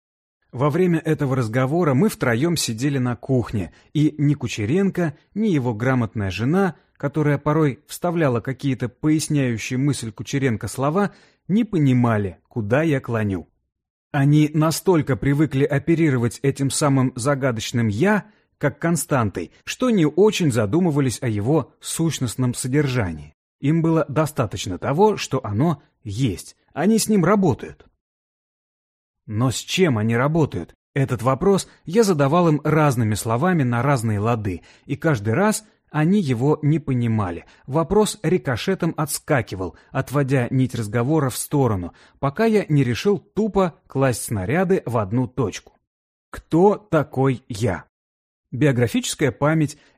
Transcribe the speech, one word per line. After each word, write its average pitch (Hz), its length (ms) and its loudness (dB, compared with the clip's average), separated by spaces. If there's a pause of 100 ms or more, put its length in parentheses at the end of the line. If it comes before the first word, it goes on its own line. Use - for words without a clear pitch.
(520)
Во 127 160 -2
время 170 300 2
этого 147 380 -2
разговора 131 580 0
мы 170 140 4
втроем 143 480 0
сидели 135 420 -2
на 123 180 -2
кухне, 117 560 -2 (200)
и 147 260 2
ни 147 160 2
Кучеренко, 147 840 -2 (180)
ни 220 140 -2
его 127 260 0
грамотная 113 560 -2
жена – 151 460 0 (200)
которая 147 420 -2
порой 151 480 0
вставляла 160 540 -2
какие-то 131 480 -4
поясняющие 139 880 -2
мысль 131 320 -2
Кучеренко 120 580 -4
слова, 156 440 -2 (340)
не 214 180 2
понимали, 120 760 2 (100)
куда 120 340 0
я 147 180 0
клоню. 104 480 -4 (640)
Они 147 420 4
настолько 156 640 2
привыкли 139 480 0
оперировать 139 800 0
этим 135 280 0
самым 135 440 2
загадочным 120 760 -2
«я», 175 380 0 (320)
как 147 220 -4
константой, 123 720 -2 (120)
что - 260 -4
не 196 140 4
очень 185 460 4
задумывались 131 720 0
о 127 60 -2
его 113 520 0
сущностном 131 720 -2
содержании. 123 800 -2 (240)
Им 160 220 2
было 160 260 2
достаточно 113 720 -4
того, 185 380 2
что - 280 -6
оно 101 380 -2 (200)
есть. 107 540 -4 (160)
Они 208 260 2
с - 100 -2
ним 208 160 2
работают. 190 600 0 (1400)
Но 113 240 0
с 107 60 -6
чем 165 420 0
они 113 180 0
работают? 143 580 -2 (200)
Этот 127 280 -2
вопрос 175 460 0 (160)
я 190 180 2
задавал 170 460 2
им 151 160 2
разными 139 500 2
словами 143 480 0
на 120 200 0
разные 117 380 0
лады, 104 420 -2 (240)
и 139 100 -4
каждый 113 380 0
раз – 208 300 0 (260)
они 165 300 2
его 135 420 0
не 151 160 2
понимали. 113 680 -2 (200)
Вопрос 165 560 0
рикошетом 165 760 -2
отскакивал, 110 800 -4 (140)
отводя 131 600 -2
нить 131 240 0
разговора 120 560 0
в - 60 -8
сторону, 107 580 -2 (240)
пока 143 280 -2
я 214 220 2
не 143 160 4
решил 143 340 0
тупо 196 680 -2
класть 135 380 0
снаряды 156 600 0
в 120 120 -2
одну 113 280 0
точку. - 480 -6 (560)
Кто - 460 2
такой 135 720 -2
я? 98 380 -4 (640)
Биографическая 143 800 0
память — 151 480 0 (200)